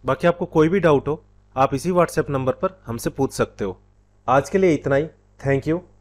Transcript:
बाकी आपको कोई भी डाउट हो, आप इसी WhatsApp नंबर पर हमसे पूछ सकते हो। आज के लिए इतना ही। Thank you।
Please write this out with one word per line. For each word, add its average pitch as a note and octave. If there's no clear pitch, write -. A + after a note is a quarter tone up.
बाकी C#3
आपको E3+
कोई D#3+
भी F#3+
डाउट D3
हो, D#3
आप C3+
इसी E3
WhatsApp E3
नंबर C3
पर -
हमसे A#2
पूछ C3+
सकते -
हो। F#2
आज C#3
के G3
लिए F#3
इतना C3+
ही। D3+
Thank C#3
you। D#3+